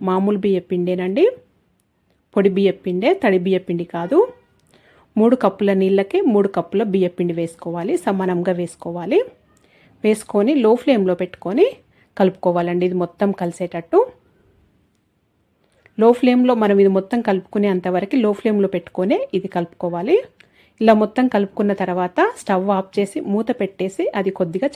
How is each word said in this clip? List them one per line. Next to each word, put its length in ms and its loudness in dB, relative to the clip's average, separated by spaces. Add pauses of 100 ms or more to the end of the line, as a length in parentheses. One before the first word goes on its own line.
మామూలు 360 0
బియ్యపిండేనండి, 840 0 (1080)
పొడి 200 4
బియ్యపిండే, 540 -2 (120)
తడి 240 2
బియ్యపిండి 480 -2
కాదు. 240 -2 (960)
మూడు 280 4
కప్పుల 380 0
నీళ్ళకి 380 0 (120)
మూడు 260 2
కప్పుల 260 -2 (100)
బియ్యపిండి 440 -2
వేసుకోవాలి, 560 -6 (120)
సమానంగా 560 -2
వేసుకోవాలి. 580 -4 (840)
వేసుకొని 500 0 (100)
లో 80 4 (100)
ఫ్లేమ్‌లో 400 2
పెట్టుకొని 440 -2 (520)
కలుపుకోవాలండి, 720 0
ఇది 140 -4
మొత్తం 260 -2 (120)
కలిసేటట్టు. 580 -2 (2000)
లో 120 6 (100)
ఫ్లేమ్‌లో 420 4
మనం 220 4
ఇది 140 6
మొత్తం 220 -2 (100)
కలుపుకునేంతవరకు 960 -2
లో 160 2
ఫ్లేమ్‌లో 360 0
పెట్టుకొనే 420 -2 (200)
ఇది 180 -6
కలుపుకోవాలి. 640 -2 (640)
ఇలా 200 6
మొత్తం 320 0
కలుపుకున్న 480 -2
తర్వాత 380 -2 (220)
స్టవ్ 360 0
ఆఫ్ 200 -6
చేసి 220 -2 (120)
మూత 180 -2 (120)
పెట్టేసి 420 -6 (160)
అది 200 -2
కొద్దిగా 360 -2